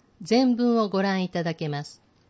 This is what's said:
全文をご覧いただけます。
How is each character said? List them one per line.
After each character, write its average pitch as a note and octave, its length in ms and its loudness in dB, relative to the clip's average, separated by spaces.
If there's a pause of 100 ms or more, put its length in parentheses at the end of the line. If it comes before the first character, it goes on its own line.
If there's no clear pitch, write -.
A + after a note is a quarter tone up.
(220)
全 A#3+ 340 2
文 A#3+ 220 2
を G#3+ 100 0
ご F#3+ 140 0
覧 F#3+ 200 0
い F3+ 60 -4
た F3 140 -4
だ E3 100 -4
け D#3+ 160 -6
ま C#3+ 160 -6
す。 - 160 -20 (280)